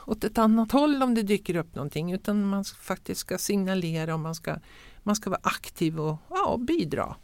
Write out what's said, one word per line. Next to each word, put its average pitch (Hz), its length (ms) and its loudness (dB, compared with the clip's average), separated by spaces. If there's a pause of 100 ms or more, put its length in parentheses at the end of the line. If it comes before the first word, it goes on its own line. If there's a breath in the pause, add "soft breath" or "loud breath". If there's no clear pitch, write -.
åt - 180 -2
ett 220 140 -2
annat 220 340 6
håll 285 300 4
om 247 120 2
det 226 80 2
dyker 196 340 0
upp 165 180 -4
någonting, 151 380 -4
utan 208 340 0
man 196 140 0
s-, 196 120 -6
faktiskt - 480 -8
ska - 180 -4
signalera 170 760 0
och 160 60 -2
man 160 140 -6
ska, 160 220 -6 (460 loud breath)
man 208 140 2
ska 214 140 -4
vara - 120 -2
aktiv - 580 -2
och, 156 160 -2 (140)
ja, 381 300 0
bidra 247 640 -2